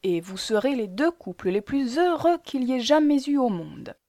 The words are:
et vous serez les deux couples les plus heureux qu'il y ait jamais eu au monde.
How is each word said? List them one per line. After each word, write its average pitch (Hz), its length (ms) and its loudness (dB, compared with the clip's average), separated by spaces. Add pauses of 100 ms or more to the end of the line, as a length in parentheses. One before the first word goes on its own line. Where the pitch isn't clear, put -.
et 175 180 0
vous 190 160 -14
serez 220 380 0
les 220 140 -2
deux 277 240 0
couples - 380 -6
les 196 100 0
plus 262 360 -2
heureux 339 460 2
qu'il 262 220 -4
y 247 80 0
ait 254 80 0
jamais 294 480 4
eu 285 100 2
au 247 120 2
monde. 156 440 -8 (140)